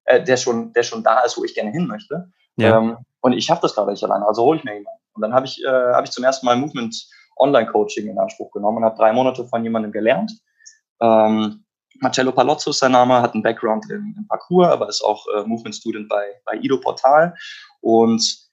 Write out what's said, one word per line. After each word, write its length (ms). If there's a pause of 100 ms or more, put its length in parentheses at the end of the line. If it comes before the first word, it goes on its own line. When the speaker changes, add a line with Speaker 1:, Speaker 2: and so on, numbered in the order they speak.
Speaker 1:
äh, 180
der 140
schon, 360
der 100
schon 200
da 180
ist, 160
wo 60
ich 120
gerne 160
hin 160
möchte. 440 (240)
Speaker 2:
Ja. 220
Speaker 1:
Ähm, 200 (240)
und 120
ich 120
schaff 140
das 160
gerade 160
nicht 120
alleine, 220
also 180
hole 160
ich 40
mir 120
jemanden. 240 (140)
Und 80
dann 120
habe 140
ich, 180
äh, 20
habe 380
ich 60
zum 120
ersten 220
Mal 100
Movement 400 (420)
Online-Coaching 680
in 120
Anspruch 320
genommen 260
und 80
habe 100
drei 160
Monate 340
von 180
jemandem 280
gelernt. 400 (720)
Ähm, 640 (340)
Marcello 320
Palozzo 380
ist 100
sein 140
Name, 280
hat 120
einen 100
Background 460
im, 280
im 100
Parkour, 420
aber 180
ist 160
auch, 220 (100)
äh, 80
Movement 320
Student 320
bei, 180 (200)
bei 120
Ido 220
Portal. 560 (460)
Und, 560 (160)